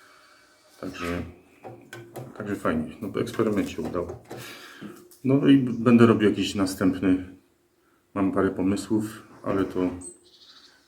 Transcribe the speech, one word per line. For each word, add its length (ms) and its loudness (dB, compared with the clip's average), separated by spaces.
Także, 420 -8
także 180 -8
fajnie, 460 -4
no, 200 -6
eksperyment 480 -2
się 120 -10
udał. 260 -6
No 240 4
i 100 8
będę 480 6
robił 240 6
jakiś 260 -2
następny, 800 0
mam 180 0
parę 180 2
pomysłów, 720 -2
ale 220 -2
to, 160 -4